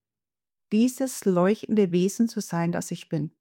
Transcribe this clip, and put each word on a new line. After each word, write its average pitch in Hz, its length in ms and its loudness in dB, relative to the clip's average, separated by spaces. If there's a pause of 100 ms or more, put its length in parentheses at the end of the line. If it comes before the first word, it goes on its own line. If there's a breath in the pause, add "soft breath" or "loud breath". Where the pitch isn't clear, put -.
(720)
dieses 254 520 0
leuchtende 190 680 2
Wesen 196 360 2
zu 220 120 -6
sein, 170 320 -4
das - 180 -6
ich - 180 -12
bin. 156 320 -4